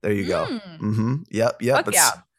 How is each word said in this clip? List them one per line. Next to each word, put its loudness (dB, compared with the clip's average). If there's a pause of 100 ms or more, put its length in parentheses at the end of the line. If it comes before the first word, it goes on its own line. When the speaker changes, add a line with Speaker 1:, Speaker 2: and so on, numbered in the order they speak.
Speaker 1:
there 0
you 0
go. 0
Speaker 2:
Mm. -10
Speaker 1:
Mm-hmm. 0 (160)
Yep, 0
yep. 2
Speaker 2:
Fuck 0
Speaker 1:
But -2
Speaker 2:
yeah. 6
Speaker 1:
S-, 0 (220)